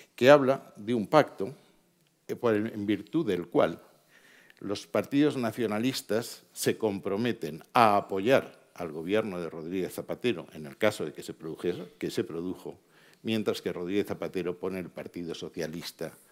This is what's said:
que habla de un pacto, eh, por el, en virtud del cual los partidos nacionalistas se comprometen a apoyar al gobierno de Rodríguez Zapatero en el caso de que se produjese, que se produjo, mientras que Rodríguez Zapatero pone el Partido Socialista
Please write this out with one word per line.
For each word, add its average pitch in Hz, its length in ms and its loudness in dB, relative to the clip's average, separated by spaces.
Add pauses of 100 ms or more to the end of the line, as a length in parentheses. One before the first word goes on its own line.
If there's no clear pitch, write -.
(140)
que 120 140 6
habla 139 480 6
de 107 160 -4
un 110 140 0
pacto, 139 480 2 (720)
eh, - 100 -6
por 117 180 2
el, 107 120 0
en 107 180 -6
virtud 104 420 -2
del 87 200 0
cual 87 340 2 (800)
los 101 260 -6
partidos 135 520 2
nacionalistas 113 1040 -2 (100)
se - 240 0
comprometen 98 880 -2 (100)
a 110 240 6
apoyar 101 760 0
al 85 180 -8
gobierno 90 480 -2
de 85 80 -6
Rodríguez 82 460 -6
Zapatero 92 580 -4
en 78 140 -12
el 69 100 -16
caso 104 300 2
de 73 80 -6
que - 80 -12
se - 100 -10
produjese, 80 680 -6
que 85 120 -4
se 113 120 -2
produjo, 87 560 -8 (440)
mientras 110 380 -2
que 92 120 -4
Rodríguez 90 340 -2
Zapatero 87 520 -6
pone 95 200 -6
el 87 120 -10
Partido 82 440 -10
Socialista 80 800 -10 (200)